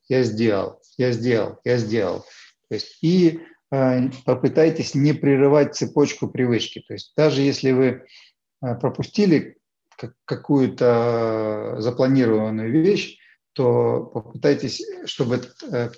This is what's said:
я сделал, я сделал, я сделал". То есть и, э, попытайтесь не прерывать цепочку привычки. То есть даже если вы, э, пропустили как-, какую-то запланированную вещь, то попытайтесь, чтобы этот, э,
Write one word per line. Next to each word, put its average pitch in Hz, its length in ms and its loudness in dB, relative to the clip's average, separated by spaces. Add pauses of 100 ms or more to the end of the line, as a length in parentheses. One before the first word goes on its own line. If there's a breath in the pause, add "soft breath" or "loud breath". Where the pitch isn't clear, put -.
я 131 160 2
сделал, 107 560 -2 (180)
я 127 140 0
сделал, 113 540 -2
я 123 120 2
сделал". 107 480 -2 (440 loud breath)
То 113 60 -8
есть - 260 -10
и, 165 400 2 (300 loud breath)
э, 131 380 0 (160)
попытайтесь 156 720 0
не 147 180 2
прерывать 143 600 4
цепочку 143 540 -2
привычки. 120 580 -2
То - 60 -12
есть - 240 -16
даже 147 240 2
если 135 300 0
вы, 127 340 2 (560 soft breath)
э, 123 140 -6
пропустили 147 840 0 (400)
как-, - 180 -16 (100)
какую-то 117 1500 0
запланированную 113 920 0
вещь, 180 460 0 (360 soft breath)
то 120 520 0
попытайтесь, - 800 -4 (220)
чтобы 123 300 -4
этот, - 280 -10
э, 123 340 -6